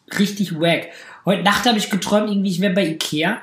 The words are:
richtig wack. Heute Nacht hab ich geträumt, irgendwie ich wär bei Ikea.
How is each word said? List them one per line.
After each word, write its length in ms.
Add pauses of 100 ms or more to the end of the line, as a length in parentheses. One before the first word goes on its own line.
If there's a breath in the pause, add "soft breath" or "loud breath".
(200)
richtig 400
wack. 300 (360 loud breath)
Heute 160
Nacht 240
hab 100
ich 140
geträumt, 400
irgendwie 220
ich 100
wär 80
bei 160
Ikea. 580